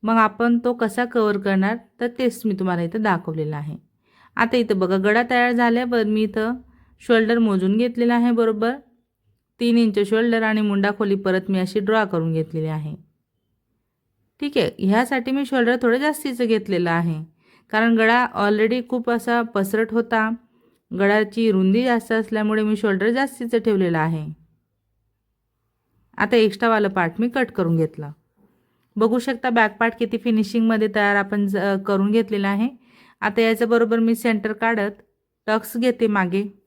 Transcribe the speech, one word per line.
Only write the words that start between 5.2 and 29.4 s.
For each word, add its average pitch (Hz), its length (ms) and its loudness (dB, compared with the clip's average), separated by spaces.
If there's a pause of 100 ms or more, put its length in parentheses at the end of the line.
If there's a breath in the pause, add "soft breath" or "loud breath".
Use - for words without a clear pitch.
तयार 247 220 2
झाल्यावर 240 520 0
मी 214 180 0
इथं 220 320 -2 (480 soft breath)
शोल्डर 226 360 2
मोजून 196 380 2
घेतलेला 240 380 0
आहे 240 160 2
बरोबर 226 440 0 (880)
तीन 240 180 4
इंच 214 200 2 (100)
शोल्डर 226 340 2
आणि 220 180 0
मुंडा 202 380 0
खोली 202 160 0
परत 190 360 -2
मी 190 80 2
अशी 185 220 -2
ड्रॉ 220 240 2
करून 165 280 -2
घेतलेली 160 340 -4
आहे. 151 280 -6 (1500)
ठीक 285 180 -2
आहे, 180 200 0
ह्यासाठी 240 520 0
मी 277 160 -2
शोल्डर 247 360 2
थोडं 240 160 2
जास्तीचं 277 460 -2
घेतलेलं 202 460 0
आहे, 165 320 -2 (500 soft breath)
कारण 226 240 2
गळा 233 300 4 (100)
already 214 520 2
खूप 240 220 -4
असा 240 300 0 (140)
पसरट 214 380 0
होता, 226 360 0 (640 soft breath)
गळ्याची 208 600 2
रुंदी 190 320 4
जास्त 233 280 0
असल्यामुळे 214 500 -2
मी 214 140 0
शोल्डर 208 340 0
जास्तीचं 247 480 -2
ठेवलेलं 190 400 2
आहे. 156 260 -2 (1900)
आता 226 180 2
एक्स्ट्रावाला 214 520 2
पार्ट 180 300 0
मी 233 100 -2
कट 240 220 -2
करून 165 260 0
घेतला. 156 340 -4 (840)
बघू 226 220 2
शकता 247 320 -4